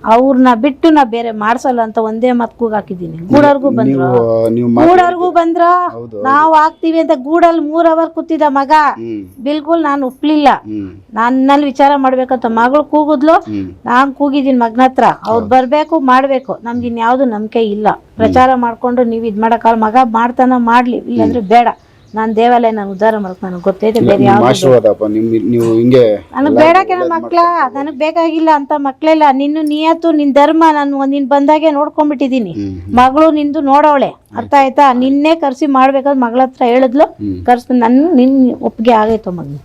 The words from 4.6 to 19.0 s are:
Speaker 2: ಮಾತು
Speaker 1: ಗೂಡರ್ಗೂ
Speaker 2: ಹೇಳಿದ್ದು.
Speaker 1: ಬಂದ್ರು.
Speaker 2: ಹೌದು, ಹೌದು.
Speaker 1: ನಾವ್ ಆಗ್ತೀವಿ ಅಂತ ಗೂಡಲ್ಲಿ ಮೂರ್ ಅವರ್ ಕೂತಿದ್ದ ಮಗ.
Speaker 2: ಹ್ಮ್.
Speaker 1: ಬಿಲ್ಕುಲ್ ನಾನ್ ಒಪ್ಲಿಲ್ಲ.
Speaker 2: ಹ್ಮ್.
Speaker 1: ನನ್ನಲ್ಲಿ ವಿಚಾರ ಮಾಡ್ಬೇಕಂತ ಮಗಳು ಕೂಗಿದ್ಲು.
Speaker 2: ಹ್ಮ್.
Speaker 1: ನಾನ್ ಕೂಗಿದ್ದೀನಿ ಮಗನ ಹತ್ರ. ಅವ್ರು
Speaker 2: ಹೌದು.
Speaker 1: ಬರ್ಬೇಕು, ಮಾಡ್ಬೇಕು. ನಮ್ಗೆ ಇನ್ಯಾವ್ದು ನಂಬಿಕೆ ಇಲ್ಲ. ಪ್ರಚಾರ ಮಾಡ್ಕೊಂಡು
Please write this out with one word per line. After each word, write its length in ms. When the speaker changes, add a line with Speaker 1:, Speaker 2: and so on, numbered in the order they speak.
Speaker 2:
ಮಾತು 200
Speaker 1:
ಗೂಡರ್ಗೂ 200
Speaker 2:
ಹೇಳಿದ್ದು. 220
Speaker 1:
ಬಂದ್ರು. 580
Speaker 2:
ಹೌದು, 120
ಹೌದು. 220
Speaker 1:
ನಾವ್ 320
ಆಗ್ತೀವಿ 440
ಅಂತ 160
ಗೂಡಲ್ಲಿ 460
ಮೂರ್ 260
ಅವರ್ 240
ಕೂತಿದ್ದ 380
ಮಗ. 240
Speaker 2:
ಹ್ಮ್. 280
Speaker 1:
ಬಿಲ್ಕುಲ್ 380
ನಾನ್ 200
ಒಪ್ಲಿಲ್ಲ. 460
Speaker 2:
ಹ್ಮ್. 260
Speaker 1:
ನನ್ನಲ್ಲಿ 520
ವಿಚಾರ 300
ಮಾಡ್ಬೇಕಂತ 500
ಮಗಳು 380
ಕೂಗಿದ್ಲು. 480
Speaker 2:
ಹ್ಮ್. 380
Speaker 1:
ನಾನ್ 280
ಕೂಗಿದ್ದೀನಿ 440
ಮಗನ 260
ಹತ್ರ. 200
ಅವ್ರು 280
Speaker 2:
ಹೌದು. 140
Speaker 1:
ಬರ್ಬೇಕು, 540
ಮಾಡ್ಬೇಕು. 600
ನಮ್ಗೆ 240
ಇನ್ಯಾವ್ದು 380
ನಂಬಿಕೆ 380
ಇಲ್ಲ. 240
ಪ್ರಚಾರ 380
ಮಾಡ್ಕೊಂಡು 500